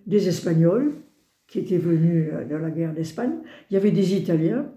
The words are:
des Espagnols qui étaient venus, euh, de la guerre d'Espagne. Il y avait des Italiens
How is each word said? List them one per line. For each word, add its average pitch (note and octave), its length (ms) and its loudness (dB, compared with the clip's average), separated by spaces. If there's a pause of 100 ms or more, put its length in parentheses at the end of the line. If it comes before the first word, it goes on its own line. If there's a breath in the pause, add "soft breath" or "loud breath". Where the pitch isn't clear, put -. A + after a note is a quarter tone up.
des F#3 220 2
Espagnols F3 640 2 (560)
qui - 100 -6
étaient F3+ 200 -2
venus, E3 540 2
euh, D3 120 -6
de D3 100 -6
la D#3+ 160 -4
guerre D#3+ 240 -4
d'Espagne. G#3 380 -4 (380 loud breath)
Il G3 40 -2
y - 20 0
avait G3 140 4
des F#3 240 2
Italiens F3+ 520 0 (100)